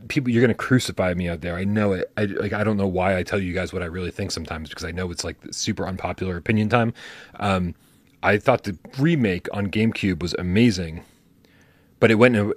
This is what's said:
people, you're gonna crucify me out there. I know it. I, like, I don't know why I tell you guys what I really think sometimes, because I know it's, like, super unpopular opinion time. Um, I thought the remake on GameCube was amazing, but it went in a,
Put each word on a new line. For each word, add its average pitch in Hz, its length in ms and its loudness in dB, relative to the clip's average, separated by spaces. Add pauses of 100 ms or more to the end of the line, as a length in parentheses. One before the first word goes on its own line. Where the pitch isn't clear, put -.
people, 131 200 -2
you're 117 120 4
gonna 120 120 6
crucify 101 600 0
me 87 160 -2
out 85 100 -6
there. 85 160 -6
I 90 80 -6
know 104 300 2
it. - 240 -4
I, 107 80 0
like, 101 260 -4
I 101 140 -2
don't 107 100 0
know 98 120 0
why 92 300 0
I 90 60 0
tell 104 160 -2
you 90 140 -4
guys 90 180 -4
what 90 100 -6
I 90 40 -6
really 87 260 -6
think 98 200 -6
sometimes, 78 360 -8
because - 160 -14
I 85 80 -8
know 90 180 -6
it's, 85 140 -8
like, 82 140 -8 (140)
super - 360 -6
unpopular 92 480 -6
opinion 107 320 0
time. 117 260 2 (460)
Um, 92 360 0 (480)
I 98 140 4
thought 123 280 2
the 90 120 -6 (220)
remake 131 540 2
on 101 140 -2
GameCube 104 540 0
was 85 120 -4
amazing, 90 680 2 (1000)
but 110 100 8
it 110 40 4
went 120 200 6
in 104 120 2
a, - 100 0